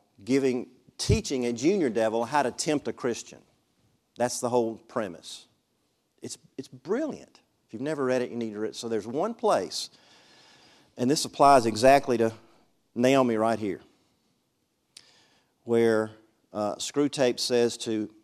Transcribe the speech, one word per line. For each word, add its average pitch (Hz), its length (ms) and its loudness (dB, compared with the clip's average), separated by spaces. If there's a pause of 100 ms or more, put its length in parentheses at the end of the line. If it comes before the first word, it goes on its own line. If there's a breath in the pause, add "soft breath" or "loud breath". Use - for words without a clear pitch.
(240)
giving, 127 440 0 (300)
teaching 123 480 -2
a 120 60 -2
junior 147 380 0
devil 113 360 0
how 139 180 0
to 123 80 -2
tempt 151 360 -4
a 113 60 -4
Christian. - 460 -8 (760)
That's 120 240 -4
the 123 100 -4
whole 117 260 0
premise. - 720 -10 (720)
It's, - 160 -14 (200)
it's 131 100 -12
brilliant. 190 760 -8 (240)
If - 80 -18
you've 113 80 -10
never 143 240 -4
read 127 160 0
it, 123 80 -4
you 110 80 -10
need 113 160 -6
to 104 60 -8
read 110 100 -4
it. - 60 -14
So 120 120 -10
there's 110 200 -4
one 165 260 -4
place, 147 560 -2 (1080 soft breath)
and 123 140 -2
this 156 160 0
applies 139 400 6
exactly 123 540 4
to 113 120 2 (640 soft breath)
Naomi 127 420 4
right 110 220 0
here, 101 240 -6 (1800 soft breath)
where, 113 480 2 (420)
uh, 104 220 -4
Screwtape 139 640 0
says 120 380 0
to 110 340 -6 (120)